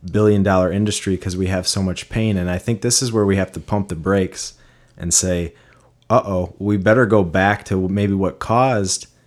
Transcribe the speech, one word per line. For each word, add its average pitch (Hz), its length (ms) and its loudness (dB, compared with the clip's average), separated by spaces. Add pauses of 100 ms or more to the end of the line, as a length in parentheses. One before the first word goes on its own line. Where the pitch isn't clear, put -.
(120)
billion 104 320 4
dollar 92 280 2
industry 101 460 -2
'cause 90 200 -6
we 95 100 -2
have 92 200 -2
so 98 140 -2
much 92 280 -4
pain. 110 280 0
And 90 120 -2
I 90 100 -2
think 117 220 -4
this 120 200 0
is 123 100 -4
where 110 140 2
we 98 120 2
have 95 160 -2
to 80 60 -12
pump 101 280 -4
the 87 80 -8
brakes 92 580 -2 (440)
and 85 160 -4
say, 87 400 -2 (560)
Uh-oh, 95 500 0
we 104 180 0
better 110 300 4
go 101 160 4
back 95 420 2
to 95 240 -2
maybe 101 240 0
what 95 240 -2
caused 113 680 0 (200)